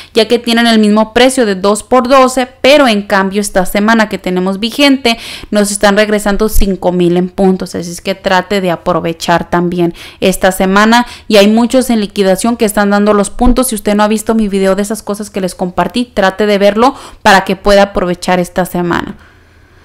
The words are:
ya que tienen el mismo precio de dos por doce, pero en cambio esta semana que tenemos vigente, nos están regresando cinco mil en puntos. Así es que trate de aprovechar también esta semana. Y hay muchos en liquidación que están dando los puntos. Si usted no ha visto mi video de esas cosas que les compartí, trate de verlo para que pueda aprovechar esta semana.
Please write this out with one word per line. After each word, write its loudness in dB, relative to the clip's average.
ya 2
que 0
tienen 0
el 4
mismo 2
precio 2
de -2
dos -2
por 0
doce, 2
pero 4
en 0
cambio -2
esta -2
semana 0
que -8
tenemos -4
vigente, 0
nos 0
están 0
regresando 0
cinco 2
mil 0
en -2
puntos. 0
Así -8
es -14
que -6
trate -2
de -2
aprovechar -2
también -2
esta 0
semana. 2
Y 2
hay 6
muchos 2
en 0
liquidación -2
que 0
están 0
dando 2
los 0
puntos. 2
Si -4
usted -2
no 2
ha 2
visto -2
mi 0
video 0
de -4
esas -6
cosas -10
que -6
les -6
compartí, -4
trate -2
de 0
verlo 2
para 4
que -4
pueda 2
aprovechar -2
esta -4
semana. -6